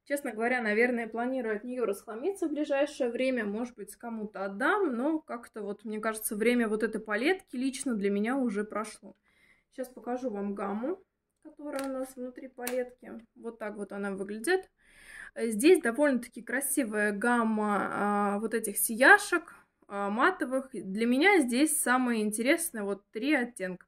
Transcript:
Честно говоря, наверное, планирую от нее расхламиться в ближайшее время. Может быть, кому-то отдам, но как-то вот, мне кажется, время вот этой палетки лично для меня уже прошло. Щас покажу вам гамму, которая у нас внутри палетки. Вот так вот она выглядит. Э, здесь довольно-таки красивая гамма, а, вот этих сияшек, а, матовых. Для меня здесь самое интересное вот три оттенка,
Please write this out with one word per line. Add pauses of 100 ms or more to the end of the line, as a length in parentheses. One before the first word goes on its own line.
Честно
говоря,
наверное,
планирую
от
нее
расхламиться
в
ближайшее
время.
Может
быть,
кому-то
отдам,
но
как-то
вот,
мне
кажется,
время
вот
этой
палетки
лично
для
меня
уже
прошло. (640)
Щас
покажу
вам
гамму, (420)
которая
у
нас
внутри
палетки. (140)
Вот
так
вот
она
выглядит. (640)
Э,
здесь
довольно-таки
красивая
гамма, (460)
а,
вот
этих
сияшек, (320)
а,
матовых.
Для
меня
здесь
самое
интересное
вот
три
оттенка,